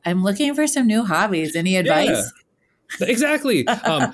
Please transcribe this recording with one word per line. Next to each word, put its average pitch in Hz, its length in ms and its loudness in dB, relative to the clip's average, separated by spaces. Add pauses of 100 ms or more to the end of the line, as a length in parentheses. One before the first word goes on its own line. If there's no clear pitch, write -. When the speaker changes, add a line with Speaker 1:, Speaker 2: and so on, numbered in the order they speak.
Speaker 1:
"I'm 180 180 0
looking 277 320 0
for 302 100 0
some 277 220 0
new 220 160 2
hobbies. 170 520 0
Any 175 180 0
Speaker 2:
Yeah. 185 80 2
Speaker 1:
advice?" 151 500 0 (680)
Speaker 2:
Exactly. 262 680 0
Um, 160 460 -2